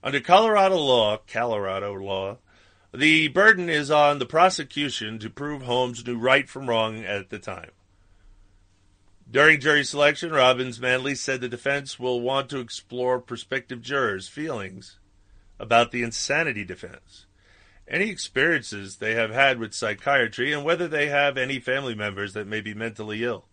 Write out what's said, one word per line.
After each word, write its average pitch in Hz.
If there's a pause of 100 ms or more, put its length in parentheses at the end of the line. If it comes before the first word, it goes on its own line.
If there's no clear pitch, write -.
Under 139
Colorado 196
law, 120
Colorado 101
law, 98 (560)
the 156
burden 180
is 147
on 147
the 127
prosecution 143
to 110
prove 143
Holmes 120
knew 120
right 131
from 135
wrong 110
at 98
the 104
time. 92 (1600)
During 147
jury 147
selection, 147
Robbins 127
Manley 127
said 131
the 123
defense 139
will 123
want 131
to 139
explore 123
prospective 123
jurors' 117
feelings 110 (600)
about 117
the 123
insanity 120
defense, - (600)
any 202
experiences 127
they 110
have 113
had 131
with 110
psychiatry, 123
and 143
whether 165
they 147
have 143
any 131
family 131
members 101
that 104
may 107
be 107
mentally 107
ill. 117